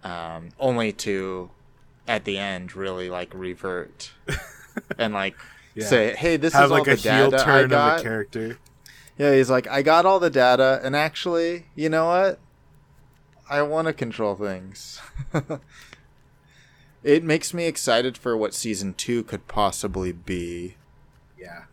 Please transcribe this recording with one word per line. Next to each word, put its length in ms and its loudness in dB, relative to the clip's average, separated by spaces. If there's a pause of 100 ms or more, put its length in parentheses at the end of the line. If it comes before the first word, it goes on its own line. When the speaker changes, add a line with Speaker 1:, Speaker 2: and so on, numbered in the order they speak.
Speaker 1:
Um, 460 -10 (100)
only 340 0
to, 580 -6 (560)
at 160 -2
the 160 -4
end, 360 -8
really, 340 -8
like, 240 -10
revert 800 -10 (400)
Speaker 2:
<laughs> 440 -12
Speaker 1:
and, 160 -2
like, 220 -4 (400)
Speaker 2:
Yeah. 100 -8
Speaker 1:
say, 300 2
"Hey, 220 0
this 160 0
Speaker 2:
Have, 120 8
Speaker 1:
is 60 4
all 60 4
Speaker 2:
like, 80 2
Speaker 1:
the 80 4
Speaker 2:
a 20 4 (200)
heel 160 6
Speaker 1:
data 120 2
I 20 2
Speaker 2:
turn 200 6
of 60 0
a 40 2
Speaker 1:
got." 280 2
Speaker 2:
character. 540 -6 (600)
Speaker 1:
Yeah, 160 4
he's 160 6
like, 180 2
"I 140 0
got 240 6
all 140 6
the 100 2
data, 540 4
and 120 -4
actually, 720 -2 (100)
you 140 -2
know 160 0
what? 340 2 (1120)
I 140 0
wanna 280 -2
control 440 -4
things." 680 -10 (320)
<laughs> 80 0 (1600)
It 200 4
makes 300 -2
me 140 -4
excited 500 0
for 180 -4
what 180 -2
season 400 -6
two 300 -4
could 240 -12
possibly 640 -2
be. 640 -10 (640)
Speaker 2:
Yeah. 340 -20